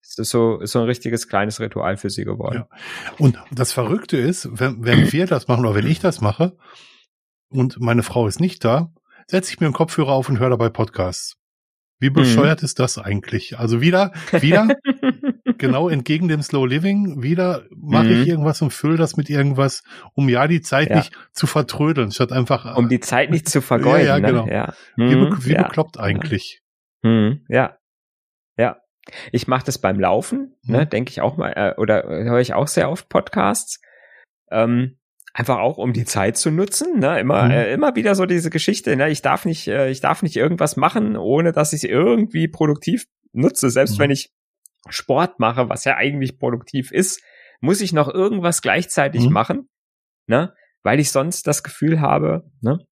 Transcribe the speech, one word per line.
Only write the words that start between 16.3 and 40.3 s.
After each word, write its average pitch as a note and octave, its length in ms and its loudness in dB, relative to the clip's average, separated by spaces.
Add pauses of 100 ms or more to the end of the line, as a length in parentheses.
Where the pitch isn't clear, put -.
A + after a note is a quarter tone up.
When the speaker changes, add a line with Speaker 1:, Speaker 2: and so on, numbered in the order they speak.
Speaker 2:
Slow C3+ 240 0
Living, E3 560 0
wieder E3+ 420 0 (100)
mache C3+ 340 2
ich A2+ 180 6
Speaker 1:
Mhm. F3 40 2
Speaker 2:
irgendwas D#3 320 0
und D3 100 0
fülle D#3 260 0
das D#3+ 180 0
mit D3 140 -2
irgendwas, C#3 520 0 (300)
um C#3 160 2
ja B2 180 4
die E3 140 2
Zeit C#3+ 300 0
Speaker 1:
Ja. - 60 4
Speaker 2:
nicht - 160 0 (200)
zu - 140 -2
vertrödeln, D3 680 0
statt B2 200 -2
einfach B2+ 440 -2
Speaker 1:
Um A#2+ 120 2
die B2 120 2
Zeit C#3 300 0
nicht D#3+ 180 -2
zu - 100 0
Speaker 2:
<laughs> - 20 2
Ja, - 20 -6
Speaker 1:
vergeuden, C3 440 4
Speaker 2:
ja, C3+ 140 2
Speaker 1:
ne? - 80 2
Speaker 2:
genau. A#2 180 0
Speaker 1:
Ja. - 280 -4 (220)
Speaker 2:
Wie B2 200 4
Speaker 1:
Mhm. C3+ 140 6
Speaker 2:
be-, E3+ 160 -4
wie C3+ 80 0
Speaker 1:
Ja. - 100 2
Speaker 2:
bekloppt - 320 -4
Speaker 1:
Ja. - 60 -10
Speaker 2:
eigentlich? G2+ 580 -4 (420)
Speaker 1:
Mhm. A2+ 460 2
Ja. B2 300 0 (800)
Ja. A2+ 180 0 (540)
Ich - 160 -2
mach B2+ 160 0
das - 160 -6
beim G2 220 0
Laufen, A#2+ 640 -2
ne, A#2+ 200 0
Speaker 2:
Mhm. D3+ 60 -8
Speaker 1:
denke B2 200 -2
ich - 100 -8
auch B2 160 0
mal, - 160 -4
äh, - 280 -2
oder G#2+ 220 2
höre A#2 380 0
ich B2 140 0
auch C3 120 2
sehr D3+ 240 0
oft - 180 -8
Podcasts. - 720 -2 (720)
Ähm, A#2+ 480 0 (340)
einfach B2 260 -2
auch, A2+ 200 0
um B2 140 -2
die A#2 140 -2
Zeit G#2+ 300 -2
zu - 140 0
nutzen, G#3 480 -2
ne? C#3+ 220 2
Immer, C3 240 2
Speaker 2:
Mhm. A#2+ 80 4
Speaker 1:
äh, A2+ 200 0
immer C#4 220 0
wieder G#3 220 2
so F#3 100 0
diese E3+ 240 0
Geschichte, - 460 -2
ne? C#3+ 140 2
Ich D3 120 -4
darf - 220 0
nicht, E3 240 -4
äh, C3 220 0
ich C3 100 -6
darf - 220 -2
nicht D#3+ 140 -2